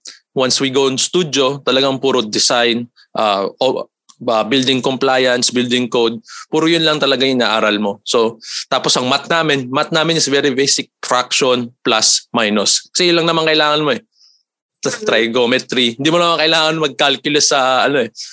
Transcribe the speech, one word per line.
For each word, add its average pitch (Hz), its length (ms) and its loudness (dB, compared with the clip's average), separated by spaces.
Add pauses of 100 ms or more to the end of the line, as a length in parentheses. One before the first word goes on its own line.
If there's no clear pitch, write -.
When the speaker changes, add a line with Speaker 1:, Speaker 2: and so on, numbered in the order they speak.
(320)
Speaker 1:
Once 127 300 0
we 135 80 -2
go 135 160 2
in 131 100 0
studio, 139 640 0
talagang 135 380 0
puro 131 240 0
design, 120 640 0 (280)
ah, 101 360 0
o, - 400 -2 (320)
ba, 113 240 0
building 127 400 0
compliance, 131 640 0
building 123 400 -2
code, 117 320 0 (240)
puro 160 240 0
yun 160 160 0
lang 151 160 0
talaga 135 240 0
yung 131 160 2
inaaral 107 400 0
mo. 104 240 -4
So, 117 320 0 (320)
tapos 127 240 0
ang 127 160 0
math 139 160 -2
namin, 156 480 0
math 151 160 -2
namin 160 240 0
is 156 160 0
very 143 240 2
basic, 135 480 -2
fraction, 123 800 0
plus, - 480 0
minus. 104 640 0
Kasi 180 160 2
yun 170 80 2
lang 165 80 0
naman 160 240 0
kailangan 156 320 2
mo 151 120 0
eh. 107 80 -6
T-, - 40 -20 (760)
Speaker 2:
Mm-hmm. - 220 -4
Speaker 1:
trigonometry. 120 800 0 (120)
Hindi 139 120 -2
mo 170 80 2
naman 170 200 2
kailangan 160 440 2
mag-calculus 147 680 0
sa, 131 360 2
ano 139 120 0
eh, 113 120 0 (240)